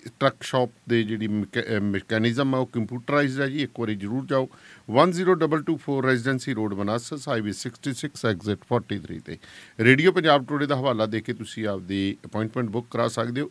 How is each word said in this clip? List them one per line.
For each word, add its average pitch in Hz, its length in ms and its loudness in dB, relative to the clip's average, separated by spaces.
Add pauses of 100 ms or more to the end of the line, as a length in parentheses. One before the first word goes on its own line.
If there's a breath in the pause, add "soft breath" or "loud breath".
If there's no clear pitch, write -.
(200)
ਟਰੱਕ 135 220 2
ਸ਼ਾਪ 123 280 0 (180)
ਦੇ 117 140 4
ਜਿਹੜੀ 110 260 -2
ਮਕੈ-, 107 480 -2
ਅਹ, 101 40 2
ਮਕੈਨਿਜ਼ਮ 113 720 0
ਆ 131 40 2
ਉਹ 127 80 0
ਕੰਪਿਊਟਰਾਈਜ਼ਡ 131 720 -2
ਹੈ 139 60 0
ਜੀ, 139 160 -2
ਇੱਕ 117 180 -6
ਵਾਰੀ 107 140 -2
ਜ਼ਰੂਰ 107 320 -4
ਜਾਓ। 131 220 0 (420 soft breath)
ਵਨ 151 200 6
ਜ਼ੀਰੋ 180 240 4
ਡਬਲ 156 280 2
ਟੂ 165 140 0
ਫੋਰ 135 280 -2
ਰੈਜ਼ੀਡੈਂਸੀ 131 500 2
ਰੋਡ 107 200 -2
ਮਨਾਸਸ, 117 540 -4
ਹਾਈਵੇ 110 240 -2
ਸਿਕਸਟੀ 127 400 -8
ਸਿਕਸ, - 340 -6
ਐਗਜ਼ਿਟ 101 320 0 (100)
ਫੋਰਟੀ 107 300 -2
ਥ੍ਰੀ 90 200 -12
'ਤੇ। - 200 -12 (420 loud breath)
ਰੇਡੀਓ 139 320 6
ਪੰਜਾਬ 156 340 4
ਟੁਡੇ 147 200 -2
ਦਾ 139 100 0
ਹਵਾਲਾ 123 300 0
ਦੇ 107 140 -2
ਕੇ 117 120 -6
ਤੁਸੀਂ 110 340 -8
ਆਪਦੀ 98 500 -2 (100)
ਅਪਾਇੰਟਮੈਂਟ 110 420 -4
ਬੁੱਕ 120 220 -6
ਕਰਾ 117 180 0
ਸਕਦੇ 120 320 -4
ਹੋ 147 100 -6